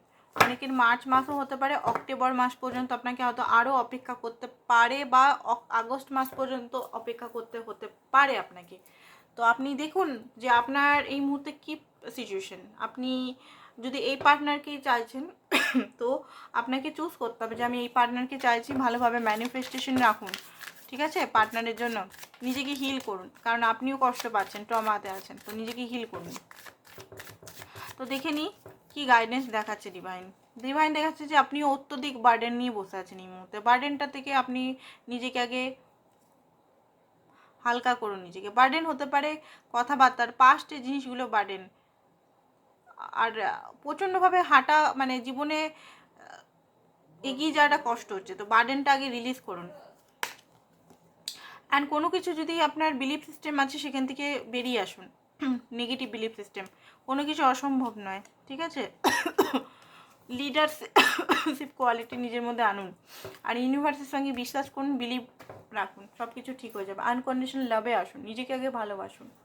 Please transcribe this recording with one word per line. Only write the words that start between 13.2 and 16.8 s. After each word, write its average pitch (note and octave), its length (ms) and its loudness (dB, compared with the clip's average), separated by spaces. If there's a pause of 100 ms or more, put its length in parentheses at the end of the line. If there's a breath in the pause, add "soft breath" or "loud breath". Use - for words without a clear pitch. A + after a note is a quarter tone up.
যদি B3+ 160 -4
এই A4 180 0
পার্টনারকেই D4 680 2
চাইছেন, C4 480 -2 (220)
<coughs> - 460 0
তো C4 260 -2 (300 loud breath)
আপনাকে C4 380 -2